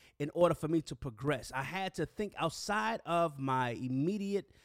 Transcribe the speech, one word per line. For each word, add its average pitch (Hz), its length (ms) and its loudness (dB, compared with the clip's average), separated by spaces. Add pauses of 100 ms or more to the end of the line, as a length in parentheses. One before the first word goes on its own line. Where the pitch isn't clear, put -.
(200)
in 147 160 -2
order 170 180 6
for 156 140 -2
me 160 160 4
to - 120 -8
progress. 127 600 -4
I 135 80 0
had 185 320 -4
to 160 100 0
think - 320 -6
outside 208 680 -2
of 165 340 2
my 131 320 2
immediate 165 800 0 (140)